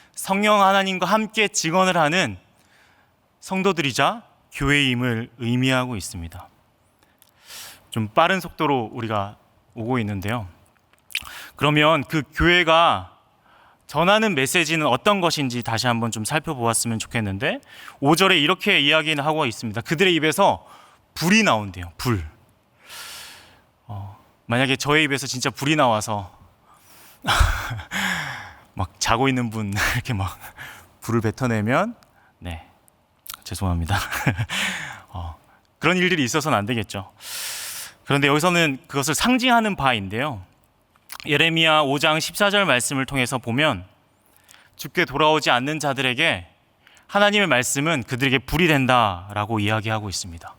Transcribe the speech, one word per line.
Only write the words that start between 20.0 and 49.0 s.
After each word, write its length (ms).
입에서 500
불이 300
나온대요. 540
불. 280
어, 300
만약에 280
저의 300
입에서 220
진짜 220
불이 260
나와서 600
<laughs> 1500
막 260
자고 300
있는 200
분 240
<laughs> 100
이렇게 200
막 240
불을 200
뱉어내면, 760
네, 280
죄송합니다. 520
<laughs> 540
어, 260
그런 180
일들이 260
있어서는 340
안 80
되겠죠. 460
그런데 220
여기서는 600
그것을 280
상징하는 600
바인데요. 680
예레미야 560
오 180
장 200
십사 300
절 160
말씀을 400
통해서 320
보면, 480
주께 300
돌아오지 440
않는 300
자들에게 680
하나님의 400
말씀은 560
그들에게 360
불이 280
된다라고 920